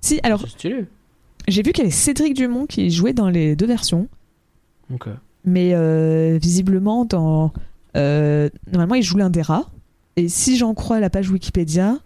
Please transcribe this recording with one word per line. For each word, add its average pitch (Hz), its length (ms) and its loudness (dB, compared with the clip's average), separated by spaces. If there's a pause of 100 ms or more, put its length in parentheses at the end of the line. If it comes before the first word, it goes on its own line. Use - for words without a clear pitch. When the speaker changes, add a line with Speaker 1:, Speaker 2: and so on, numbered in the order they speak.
Speaker 1:
Si, 311 220 -2
alors, 214 180 2
Speaker 2:
C'est - 80 -10
stylé. 220 360 -6 (640)
Speaker 1:
j'ai 202 140 2
vu 247 120 2
qu'il 330 100 0
y - 40 2
avait 165 40 0
Cédric 285 420 0
Dumont 254 320 -2
qui 196 240 -2
jouait 175 240 2
dans 220 160 0
les 156 260 2
deux 180 120 0
versions. 226 400 0 (840)
Speaker 2:
Ok. 123 180 -8 (360)
Speaker 1:
Mais, 180 300 2
euh, 160 640 2
visiblement, 190 640 2
dans, 156 460 0 (460)
euh, 147 520 2 (220)
normalement, 180 240 0
il 254 80 2
joue 180 140 0
l'un 196 120 2
des 170 140 0
rats. 160 260 -2 (460)
Et 175 140 0
si 254 280 0
j'en 226 160 0
crois 226 280 -2
la 190 100 2
page 196 180 -2
Wikipédia 185 760 0